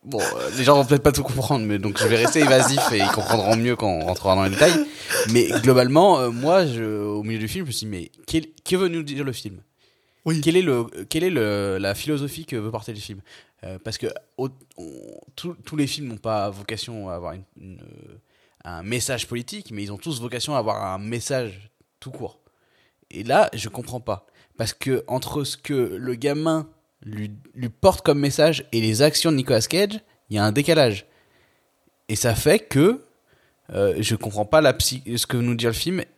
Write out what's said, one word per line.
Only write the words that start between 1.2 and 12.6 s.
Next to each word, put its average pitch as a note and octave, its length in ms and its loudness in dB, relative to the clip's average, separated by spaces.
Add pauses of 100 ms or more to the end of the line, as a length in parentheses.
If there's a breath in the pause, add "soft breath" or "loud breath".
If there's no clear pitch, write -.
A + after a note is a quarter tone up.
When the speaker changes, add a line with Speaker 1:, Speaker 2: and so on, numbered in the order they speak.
Speaker 1:
comprendre, B2 420 -2
mais G#2 140 0
donc G2+ 180 -4
je - 100 0
vais A2+ 100 4
rester C3+ 240 4
évasif C3+ 500 4
et A2 60 2
ils G2 100 4
comprendront G#2+ 480 2
mieux A#2 220 2
quand A2 100 -2
on E2+ 180 -2
rentrera F#2 300 2
dans F#2+ 80 2
les G2 60 2
détails. D#3 240 6 (560 loud breath)
Mais A#2 180 6 (140)
globalement, C3+ 580 6
euh, B2 100 -2
moi, D#3 380 2
je, A#2 160 -4 (220)
au G#2 180 -4
milieu A2 160 -4
du G#2+ 80 -4
film, F#3 180 -6
je - 20 -8
me B2 40 -8
suis A2 140 -8
dit, G#2+ 60 -8
mais F2 200 -10 (160)
quel, D#3+ 200 -2 (180)
que F#3 100 0
veut F#3 140 2
nous E3 140 -4
dire C#3+ 200 -8
le C3 80 -4
film ? F#2+ 300 -12 (640)
Speaker 2:
Oui. D#3+ 160 0
Speaker 1:
Quelle E3 160 2
est F#3 40 6
le, B2+ 220 2 (260)
quelle D#3+ 140 -2
est F#3 60 0
le, G2+ 500 0
la G2+ 160 -2
philosophie D3 500 -6
que B2+ 120 -8
veut A2 140 -6